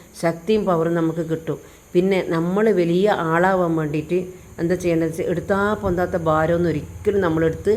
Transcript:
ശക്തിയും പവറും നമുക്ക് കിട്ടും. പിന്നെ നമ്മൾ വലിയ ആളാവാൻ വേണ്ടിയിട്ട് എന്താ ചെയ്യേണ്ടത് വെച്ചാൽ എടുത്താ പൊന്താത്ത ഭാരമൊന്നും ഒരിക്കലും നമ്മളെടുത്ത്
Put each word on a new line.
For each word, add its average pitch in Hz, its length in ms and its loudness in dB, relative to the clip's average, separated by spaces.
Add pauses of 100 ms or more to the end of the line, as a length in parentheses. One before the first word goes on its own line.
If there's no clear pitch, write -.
(220)
ശക്തിയും 180 440 0
പവറും 170 300 2
നമുക്ക് 165 340 0
കിട്ടും. 160 300 -4 (320)
പിന്നെ 185 280 2 (100)
നമ്മൾ 175 420 0
വലിയ 175 360 2 (220)
ആളാവാൻ 180 460 2
വേണ്ടിയിട്ട് 156 440 -2 (400)
എന്താ 170 160 0
ചെയ്യേണ്ടത് 165 340 0
വെച്ചാൽ 160 220 -4
എടുത്താ 196 300 -2 (120)
പൊന്താത്ത 180 440 -2
ഭാരമൊന്നും 160 560 2
ഒരിക്കലും 196 480 -2
നമ്മളെടുത്ത് 165 560 0